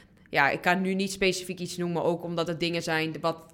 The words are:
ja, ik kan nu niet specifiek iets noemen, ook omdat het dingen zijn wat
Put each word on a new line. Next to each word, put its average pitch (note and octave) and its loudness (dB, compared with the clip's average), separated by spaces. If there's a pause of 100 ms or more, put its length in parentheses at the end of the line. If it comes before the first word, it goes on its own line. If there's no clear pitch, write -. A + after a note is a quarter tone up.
(300)
ja, C#3+ 4
ik - -2
kan F#3 2
nu F#3+ 0
niet F#3+ 0
specifiek F#3 0
iets F3 -8
noemen, F3 -2
ook E3+ 0
omdat E3+ -2
het E3 -4
dingen E3+ 0
zijn D#3+ 0
wat E3 0 (160)